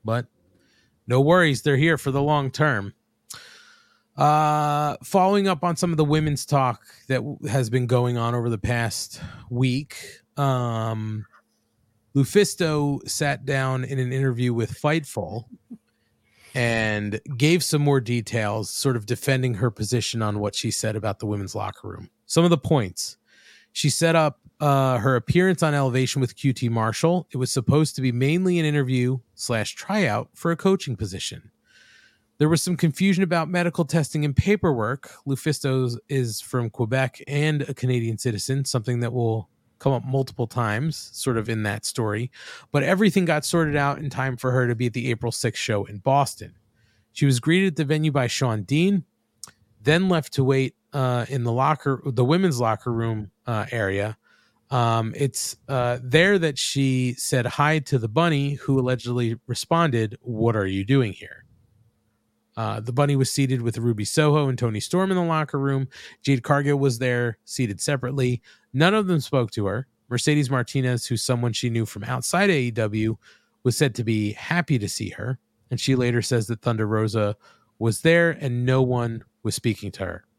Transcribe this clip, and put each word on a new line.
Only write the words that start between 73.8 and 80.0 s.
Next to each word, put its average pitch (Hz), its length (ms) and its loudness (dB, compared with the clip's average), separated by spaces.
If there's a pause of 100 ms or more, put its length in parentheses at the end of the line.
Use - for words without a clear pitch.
to 120 100 -6
be 107 280 0
happy 156 460 -2
to 101 100 -4
see 104 220 -6
her. 123 280 -8 (320)
And 127 100 -4
she 135 140 2
later 120 260 2
says 113 280 0
that 113 120 -4
Thunder 110 260 0
Rosa 107 500 0 (420)
was 113 240 0
there 170 280 4
and 123 360 -4
no 131 160 4
one 120 420 -2 (180)
was 107 120 -4
speaking 104 380 -2
to - 120 -6